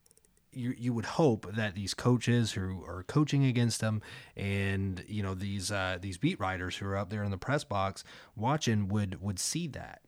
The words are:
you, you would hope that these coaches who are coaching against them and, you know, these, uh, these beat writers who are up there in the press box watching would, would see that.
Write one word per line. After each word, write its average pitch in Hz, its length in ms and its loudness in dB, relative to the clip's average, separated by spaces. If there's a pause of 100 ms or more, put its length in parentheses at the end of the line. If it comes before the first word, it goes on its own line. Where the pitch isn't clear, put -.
(560)
you, 127 220 -4
you 120 160 -2
would 113 100 -4
hope 117 500 4
that 107 200 4
these 98 180 -2
coaches 120 600 4
who 92 340 -4
are 90 160 -8
coaching 143 420 2
against 120 360 4
them 107 200 0 (360)
and, 98 680 -2
you 107 160 -4
know, 95 120 -2
these, 98 360 -6
uh, 92 300 -2
these 95 160 -6
beat - 240 -2
writers 92 360 -4
who 98 100 -6
are 98 100 -2
up 101 140 -4
there 104 140 -4
in 101 60 -2
the 98 60 -4
press 143 280 -4
box 98 400 -4 (320)
watching 107 520 0
would, 101 320 -2
would 95 180 -6
see - 280 -4
that. - 420 -12